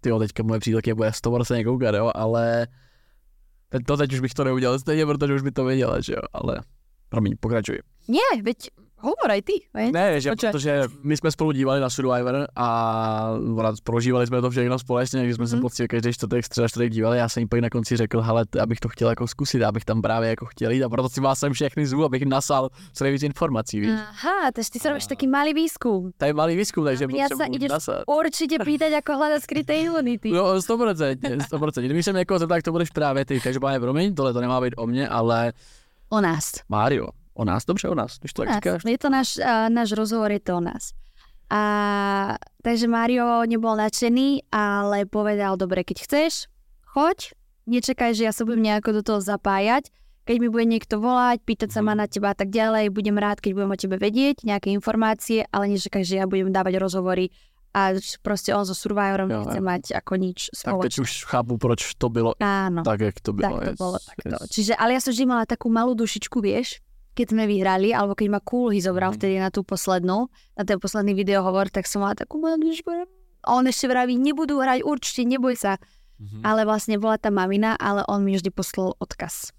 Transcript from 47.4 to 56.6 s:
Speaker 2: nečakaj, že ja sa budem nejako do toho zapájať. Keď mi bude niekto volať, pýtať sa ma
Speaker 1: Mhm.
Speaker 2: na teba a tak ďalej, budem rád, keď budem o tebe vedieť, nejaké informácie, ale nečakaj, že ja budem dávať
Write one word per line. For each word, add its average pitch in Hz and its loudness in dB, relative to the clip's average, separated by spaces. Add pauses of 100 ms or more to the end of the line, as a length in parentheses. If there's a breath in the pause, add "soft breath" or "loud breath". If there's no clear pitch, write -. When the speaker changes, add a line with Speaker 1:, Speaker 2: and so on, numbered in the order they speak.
Speaker 2:
nečakaj, 240 0
že 220 0
ja 220 2
sa 226 -2
budem 226 2
nejako 214 2
do 214 2
toho 214 0
zapájať. 208 0 (340)
Keď 233 0
mi 240 2
bude 233 2
niekto 226 0
volať, 247 2
pýtať 220 -2
sa 220 -2
ma 214 2
Speaker 1:
Mhm. 208 0
Speaker 2:
na 208 0
teba 202 -2
a 196 -2
tak 196 -2
ďalej, 220 2
budem 208 0
rád, 208 0
keď 196 -2
budem 196 -2
o 196 -2
tebe 190 -2
vedieť, 247 2
nejaké 202 0
informácie, 220 0
ale 202 0
nečakaj, 196 -2
že 180 -2
ja 190 0
budem 190 0
dávať 190 2